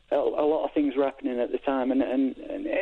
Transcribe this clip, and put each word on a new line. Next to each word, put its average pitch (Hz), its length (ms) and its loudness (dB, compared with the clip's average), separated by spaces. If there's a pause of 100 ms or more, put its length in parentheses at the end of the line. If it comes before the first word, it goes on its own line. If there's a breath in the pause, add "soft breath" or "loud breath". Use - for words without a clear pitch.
(120)
a, - 40 0
a 143 300 2
lot 151 200 2
of - 80 -6
things 143 220 2
were 139 100 2
happening 131 340 -4
at 120 120 0
the 127 60 -4
time, 135 340 0
and, 135 100 2
and, 131 360 0
and - 300 -8 (140)